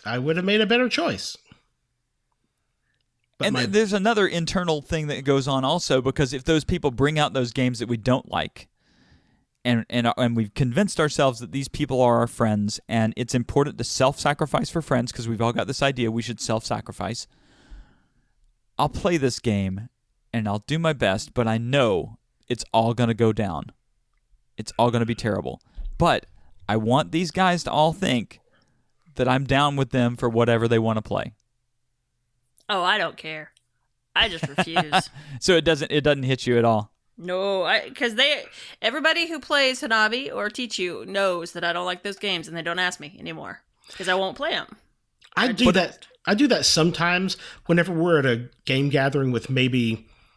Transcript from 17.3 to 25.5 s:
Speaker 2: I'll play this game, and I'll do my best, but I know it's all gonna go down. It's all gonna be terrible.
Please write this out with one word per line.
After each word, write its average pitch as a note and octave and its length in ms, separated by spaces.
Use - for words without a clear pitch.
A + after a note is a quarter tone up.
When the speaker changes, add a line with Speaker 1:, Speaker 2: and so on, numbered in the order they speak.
Speaker 2:
I'll D3 120
play F3+ 260
this C3+ 240
game, G2+ 480
and A2 160
I'll G#2 180
do D#3 120
my E3 120
best, A2+ 420
but A#2+ 140
I A2+ 100
know A#2 600
it's A#2+ 240
all A2+ 200
gonna A#2 200
go A2 180
down. G2 400
It's - 200
all A#2 140
gonna A#2 140
be A2+ 100
terrible. F#2+ 460